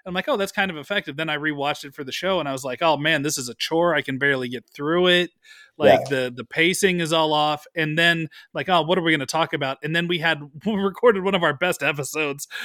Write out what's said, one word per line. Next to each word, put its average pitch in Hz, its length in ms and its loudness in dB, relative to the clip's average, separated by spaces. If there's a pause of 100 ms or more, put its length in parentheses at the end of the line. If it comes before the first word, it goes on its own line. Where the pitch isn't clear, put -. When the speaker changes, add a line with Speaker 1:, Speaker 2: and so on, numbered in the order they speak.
Speaker 1:
I'm 180 80 -8
like, 185 140 -4
"Oh, 262 80 0
that's 196 160 -2
kind 196 180 -2
of 160 80 -8
effective." 151 380 -6
Then 160 140 -4
I 151 80 -2
rewatched 147 460 -4
it 139 100 -16
for 147 100 -10
the 131 80 -12
show, 185 280 -2
and 143 80 -4
I 135 40 -4
was 131 120 -6
like, 127 180 -6
"Oh, 160 140 4
man, 147 260 0
this 147 160 -2
is 123 100 -8
a 117 60 -12
chore. 165 400 0
I 143 80 0
can 135 160 -6
barely 131 300 0
get 120 220 -10
through 170 380 2
it." 175 220 4 (480)
Like, 101 320 6
Speaker 2:
Yeah. 131 180 0
Speaker 1:
the, 123 80 -8
the 120 80 -10
pacing 175 560 2
is 160 120 -2
all 160 200 2
off, 151 420 0
and 156 240 -2
then, 170 300 2 (260)
like, 151 140 -6
"Oh, 175 140 4
what 175 160 2
are 175 40 -2
we 165 100 2
gonna 143 140 0
talk 160 280 -2
about?" 139 280 -4
And 156 140 -4
then 170 120 -2
we 175 100 -2
had, 151 240 0 (120)
<laughs> 156 120 -8
we 220 80 -2
recorded 196 500 2
one 196 100 0
of 180 80 2
our 151 120 2
best 175 280 -2
episodes, 143 680 -4 (160)